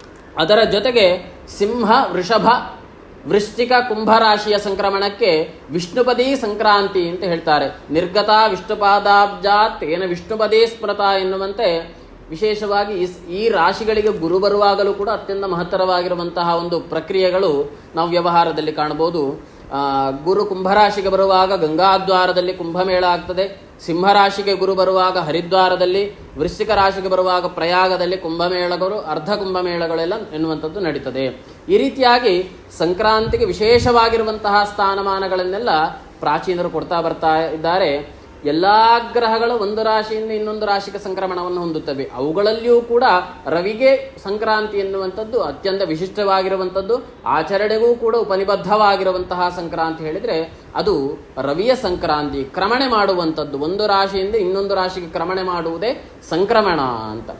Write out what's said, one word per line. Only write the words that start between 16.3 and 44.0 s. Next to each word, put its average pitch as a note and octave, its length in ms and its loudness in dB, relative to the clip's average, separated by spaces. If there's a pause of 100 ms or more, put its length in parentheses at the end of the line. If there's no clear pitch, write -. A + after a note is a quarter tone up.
ಒಂದು E3+ 240 -2
ಪ್ರಕ್ರಿಯೆಗಳು F3 920 0 (240)
ನಾವು E3+ 140 0
ವ್ಯವಹಾರದಲ್ಲಿ E3+ 640 2
ಕಾಣಬಹುದು. D3+ 720 -2 (300)
ಆ, C3+ 360 0
ಗುರು F3 360 0
ಕುಂಭರಾಶಿಗೆ G3 640 2
ಬರುವಾಗ F#3+ 560 4
ಗಂಗಾದ್ವಾರದಲ್ಲಿ F#3 880 2
ಕುಂಭಮೇಳ F3+ 500 -2
ಆಗ್ತದೆ, F3+ 580 -2 (240)
ಸಿಂಹರಾಶಿಗೆ G3 680 2
ಗುರು F#3 220 0
ಬರುವಾಗ F#3 420 2
ಹರಿದ್ವಾರದಲ್ಲಿ, F3+ 960 2 (220)
ವೃಶ್ಚಿಕ F3 320 -4
ರಾಶಿಗೆ G3 380 2
ಬರುವಾಗ F#3 380 2
ಪ್ರಯಾಗದಲ್ಲಿ F3+ 720 0
ಕುಂಭಮೇಳಗಳು, F3+ 840 -2
ಅರ್ಧ D#3 340 -6
ಕುಂಭಮೇಳಗಳೆಲ್ಲ F3 800 -2 (200)
ಎನ್ನುವಂಥದ್ದು D#3 460 -4
ನಡೀತದೆ. C3+ 460 -4 (440)
ಈ G3 80 6
ರೀತಿಯಾಗಿ A#3+ 720 2 (280)
ಸಂಕ್ರಾಂತಿಗೆ A3 680 0
ವಿಶೇಷವಾಗಿರುವಂತಹ A3 1160 2
ಸ್ಥಾನಮಾನಗಳನ್ನೆಲ್ಲ G3 1080 -2 (500)
ಪ್ರಾಚೀನರು E3+ 500 -2
ಕೊಡ್ತಾ E3 320 -4
ಬರ್ತಾ D#3+ 360 0
ಇದ್ದಾರೆ. D#3+ 800 -2 (280)
ಎಲ್ಲ D#3+ 200 0 (480)
ಗ್ರಹಗಳು A#3 400 0
ಒಂದು G#3+ 300 -2
ರಾಶಿಯಿಂದ A3 480 -2
ಇನ್ನೊಂದು G#3+ 340 -4
ರಾಶಿಗೆ G3 320 -2
ಸಂಕ್ರಮಣವನ್ನು F#3 640 -6
ಹೊಂದುತ್ತವೆ. D#3 560 -6
ಅವುಗಳಲ್ಲಿಯೂ G#3+ 680 2
ಕೂಡ A#3 220 0 (420)
ರವಿಗೆ G#3+ 800 0